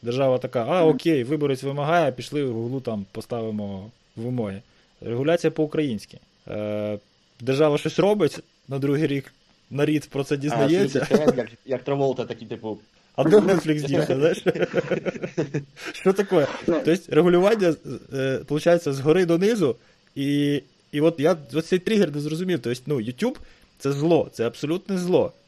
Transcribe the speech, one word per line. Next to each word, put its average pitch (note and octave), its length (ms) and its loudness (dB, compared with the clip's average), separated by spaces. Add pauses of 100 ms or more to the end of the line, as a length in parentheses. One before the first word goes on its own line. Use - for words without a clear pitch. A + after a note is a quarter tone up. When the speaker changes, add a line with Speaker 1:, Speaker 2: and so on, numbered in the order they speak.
Speaker 1:
Держава B2+ 360 2
така: B2 300 -2
"А, F3+ 160 2
Speaker 2:
Мгм. D#3 100 6
Speaker 1:
окей, C#3 300 2
виборець C#3 380 0
вимагає, C#3+ 500 0
пішли C#3+ 320 -6
в B2+ 80 -2
Гуглу, A#2+ 280 -4
там G#2+ 320 -6
поставимо G#2+ 760 -8 (260)
вимоги". A2+ 460 -6 (380)
Регуляція D3+ 500 0
по-українськи. D3+ 680 -4 (300)
Е, G#2 500 -6 (420)
держава C#3+ 380 2
щось - 200 -4
робить, F#3+ 400 2 (300)
на C#3 100 -6
другий C#3+ 280 0
рік C#3 260 -4 (380)
нарід D3 400 -2
про C#3 140 -4
це D3+ 100 -2
Speaker 3:
А, C#3+ 40 -6
Speaker 1:
дізнається. D3 680 0
Speaker 3:
Сліпий C3+ 120 0 (100)
Шрек, A#2+ 120 0
як, A2+ 100 -4 (180)
як B2+ 160 -4
Траволта, C3+ 420 -2
такий, A#2 240 -10
типу, A2 300 -10 (380)
Speaker 1:
А C#3 80 0
де F3 140 6
Netflix D#3 480 2
дівся, D3+ 300 0
знаєш? E3+ 280 2
Speaker 3:
<laughs> D#3 1500 -4
Speaker 1:
Що - 200 0
таке? F#3+ 340 2 (200)
Speaker 2:
Ну. E3 180 2
Speaker 1:
Тобто E3 320 0
регулювання, F3+ 580 4 (400)
е, C3+ 320 -2
получається, D#3+ 460 2
згори D#3 340 4
донизу, E3+ 500 2 (380)
і, C#3+ 480 0 (300)
і D3 80 -2
от E3 200 2
я E3+ 160 4 (180)
от D#3 120 -2
цей F#3 120 2
тригер F3+ 360 2
не D3 60 -2
зрозумів. D#3+ 420 -2
Тобто, B2 240 -4
ну, D3 100 -2
YouTube — B2 400 -4 (420)
це C#3 140 -2
зло, D3+ 400 2
це A#2 140 -2
абсолютне E3+ 520 -4
зло. F3 340 2 (160)